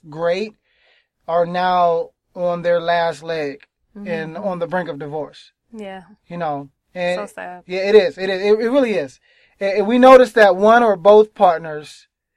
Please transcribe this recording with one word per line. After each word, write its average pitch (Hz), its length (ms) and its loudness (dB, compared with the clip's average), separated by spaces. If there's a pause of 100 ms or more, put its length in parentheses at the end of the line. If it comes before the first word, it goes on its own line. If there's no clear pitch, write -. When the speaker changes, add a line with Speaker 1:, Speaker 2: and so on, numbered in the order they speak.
Speaker 1:
great, 175 460 -6 (720)
are 170 200 0
now 175 640 -2 (240)
on 175 280 -4
their 175 180 0
last 170 420 -2
leg 160 440 -8 (280)
and 165 420 -10
Speaker 2:
Mm-hmm. 208 120 -10
Speaker 1:
on 180 120 -6
the 170 60 -6
brink 175 220 -6
of 143 100 -10
divorce. 147 540 -12 (200)
Speaker 2:
Yeah. 190 300 -16 (260)
Speaker 1:
You 175 100 -14
know, 143 300 -8 (260)
and 180 340 -6
Speaker 2:
So - 60 -20
sad. 180 320 -16
Speaker 1:
Yeah, 185 220 -6
it 208 60 4
is. 180 220 2
It 190 140 -6
is. 185 120 -4
It, 214 220 0
it 226 60 -2
really 254 220 0
is. 147 260 -6 (420)
And, 196 180 -4
and 196 80 0
we 240 120 0
notice 254 340 8
that 202 240 4
one 220 260 4
or 214 140 2
both 214 380 4
partners, 160 720 -2 (300)